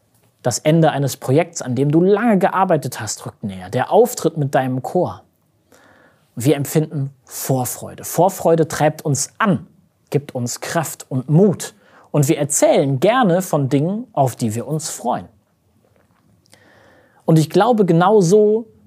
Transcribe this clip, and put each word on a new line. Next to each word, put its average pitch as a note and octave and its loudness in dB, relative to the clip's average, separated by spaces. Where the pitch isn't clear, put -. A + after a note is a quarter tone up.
das - -4
Ende D#3 2
eines C3+ -4
Projekts, E3 -2
an B2 -6
dem C#3 0
du E3 4
lange G#3 2
gearbeitet F3 -2
hast, - -10
rückt - -14
näher. F#2+ -12
Der B2 -4
Auftritt A3 0
mit C#3+ -2
deinem C3 -2
Chor. C3 -4
Wir C3+ 0
empfinden C#3+ -4
Vorfreude. G#2+ -6
Vorfreude E3 2
treibt D3 -2
uns - -4
an, G3 0
gibt C#3+ -4
uns A#2+ -8
Kraft - -6
und B2+ -6
Mut. E3 2
Und D3 2
wir D#3+ 2
erzählen C#3 0
gerne G3 2
von D3+ -2
Dingen, F3 -2
auf C3+ -2
die A2 -4
wir A#2 -6
uns D3+ -6
freuen. A3 -6
Und D#3+ 4
ich D#3 2
glaube, G#3 4
genau F3+ 4
so G#3+ 4